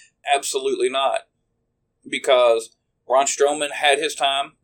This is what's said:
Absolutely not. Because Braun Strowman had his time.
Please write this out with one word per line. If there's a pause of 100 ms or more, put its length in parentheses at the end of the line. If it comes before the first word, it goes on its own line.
(340)
Absolutely
not. (840)
Because (300)
Braun
Strowman
had
his
time. (100)